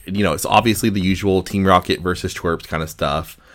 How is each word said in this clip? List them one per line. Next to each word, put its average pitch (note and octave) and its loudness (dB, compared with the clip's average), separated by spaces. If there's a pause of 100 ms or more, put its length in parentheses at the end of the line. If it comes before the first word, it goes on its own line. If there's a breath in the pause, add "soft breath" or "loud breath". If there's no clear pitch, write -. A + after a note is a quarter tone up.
you F#2+ -4
know, F2+ 2
it's - -6
obviously A2 2
the G2+ 0
usual F#2 2
Team G2 0
Rocket F2+ 4
versus F2+ -4
Twerps E2 -4
kind D#2+ -4
of D#2+ -6
stuff. D#2 -4 (160 soft breath)